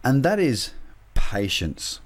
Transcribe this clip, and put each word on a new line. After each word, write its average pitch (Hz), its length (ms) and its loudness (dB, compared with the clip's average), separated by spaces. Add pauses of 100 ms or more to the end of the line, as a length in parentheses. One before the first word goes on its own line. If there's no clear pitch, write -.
and 135 200 2
that 202 160 2
is 135 320 0 (440)
patience - 920 -2